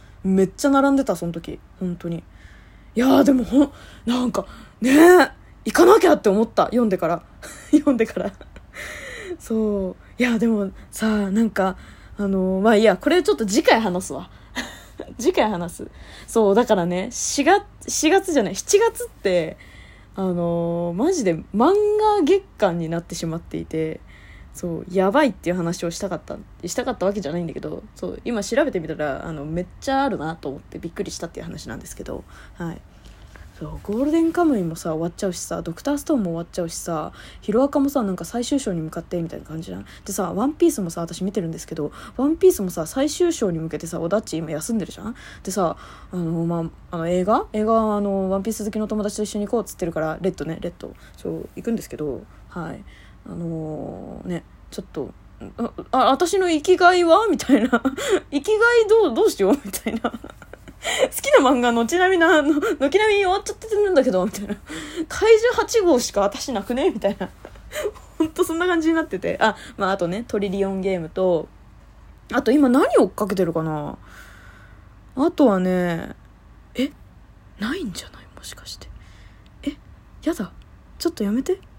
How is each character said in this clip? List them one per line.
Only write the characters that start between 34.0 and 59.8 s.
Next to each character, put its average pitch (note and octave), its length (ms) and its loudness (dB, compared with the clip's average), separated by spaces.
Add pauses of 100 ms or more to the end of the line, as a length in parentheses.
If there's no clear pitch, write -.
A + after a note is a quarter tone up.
ー C#4+ 60 0
ル D4+ 40 -2
デ E4 100 2
ン E4 120 2
カ F4 120 2
ム C#4+ 140 4
イ F#3 60 0
も D#3+ 100 -4
さ、 E3+ 160 -6
終 D#3 100 -4
わ E3+ 80 -2
っ E3+ 80 -10
ち - 60 -16
ゃ G3+ 60 -2
う F3+ 40 -4
し E3+ 60 -12
さ、 E3+ 240 -8
ド E3 100 -8
ク - 120 -18
タ C#4+ 80 0
ー C#4+ 60 -2
ス C#4+ 40 -12
ト D#4+ 120 0
ー - 20 4
ン A3 80 0
も E3+ 60 -4
終 - 40 -4
わ E3 80 -6
っ E3+ 80 -16
ち - 80 -10
ゃ F#3 60 -2
う E3 40 -6
し E3 60 -12
さ、 D#3+ 380 -8 (280)
ヒ - 120 -4
ロ A#3 100 4
ア C#4 60 4
カ C#4 100 0
も C#4 100 2
さ、 C#4 140 0
な G3 80 -2
ん F#3 60 -4
か E3+ 80 -8
最 A#3+ 200 -6
終 C#4+ 140 0
章 A3 140 -4
に E3+ 80 -4
向 D#3 100 -6
か E3 100 -10
っ - 40 -10
て F3 180 -6
み E3 60 -6
た - 80 -12
い - 40 -12
な - 60 -18
感 D#3 140 -12
じ E3 60 -12
じ F#2+ 80 -12
ゃ F#3 40 -10
ん。 G3 80 -14 (180)
で G#3 80 -10
さ、 F#3 200 -4
ワ G3 140 -2
ン D4+ 80 -2
ピ E4+ 140 4
ー - 40 2
ス A#3 80 -6
も E3+ 100 -6
さ、 E3+ 120 -8
私 E3+ 200 -10
見 F#3+ 80 -2
て G3 100 -4
る E3+ 60 -2
ん E3 60 -6
で - 80 -10
す - 80 -16
け D#3+ 80 -10
ど、 D3 160 -6 (240)
ワ B3+ 100 0
ン D#4+ 100 2
ピ F#4 120 6
ー F4+ 40 8
ス C#4 100 -4
も F3+ 80 -4
さ、 E3+ 160 -6
最 C4+ 220 0
終 E4+ 240 0
章 G3+ 200 -2
に E3 80 -4
向 E3 100 -6
け D3+ 80 -6
て - 80 -10
さ、 E3 140 -6
オ E3 80 -2
ダ G3 100 2
ッ - 40 -4
チ - 160 -8
今 D#3+ 120 -8
休 E3 240 -4
ん A3+ 40 0
で F3 80 -4
る - 40 -12
じ - 100 -18
ゃ F#3+ 40 -12
ん。 A3+ 100 -8 (300)
で F#3+ 80 -6
さ、 F#3 240 0 (360)
あ F3+ 40 -6
の、 E3+ 280 -2
ま E3+ 240 -2 (220)
あ、 F3+ 60 -8
あ - 20 -6
の、 E3 100 -4
映 F3+ 160 0
画？ B3+ 280 2
映 G#3+ 120 -2
画 A3 80 2
は A3 240 2
あ G3+ 40 -2
の、 G3 280 -2
ワ F#3+ 100 0
ン G3 40 -4
ピ A3 80 -4
ー - 20 -2
ス G#3+ 120 -8
好 G#3+ 80 -6
き A3 80 -6
の G#3+ 80 -4
友 G#3+ 160 -4
達 G3+ 140 -6
と G#3+ 40 -2
一 G#3 40 -4
緒 G#3 120 -6
に G#3 80 -4
行 G3+ 60 -10
こ A#3 80 0
う - 20 -2
っ - 20 -14
つ - 100 -16
っ - 20 -20
て F#3 100 -6
る E3+ 60 -4
か D#3+ 80 -6
ら、 D#3+ 200 -4
レ F#3 100 -2
ッ F3+ 40 -4
ド D3 100 -8
ね、 D#3+ 160 -8
レ F3 100 -8
ッ - 60 -10
ド。 - 160 -14 (240)
そ - 140 -10
う、 D#3+ 240 -8
行 F#3 100 -14
く A#3+ 60 -4
ん A3+ 60 -2
で F#3 60 -6
す - 60 -16
け - 80 -14
ど、 C#3+ 260 -8 (260)
は E3 240 -10
い。 - 120 -16 (400)
あ - 40 -18
の D#3+ 1000 -10
ー、 - 20 -8
ね、 F3 160 -8 (280)
ち - 80 -12
ょ - 20 -8
っ - 100 -20
と、 C3+ 180 -8 (460)
「あ、 A#3 140 -6 (220)
あ、 B3 180 2
私 E4+ 280 0
の F#4 120 2
生 D4+ 120 0
き F4+ 140 4
が F4+ 180 6
い F4 100 4
は？」 F4 260 6
み C4+ 80 0
た C4+ 180 4
い G#3 60 4
な。 B3+ 80 0
<laughs> C4+ 400 0 (200)
「生 C#4 120 -2
き - 40 -12
が G#4+ 280 4 (100)
い G4+ 40 0
ど G#4 240 6
う、 - 20 -4
ど D4+ 80 2
う A4 80 6
し - 100 -4
よ F#3+ 120 4
う？」 - 0 - (120)
み G3 80 -12
た - 160 -8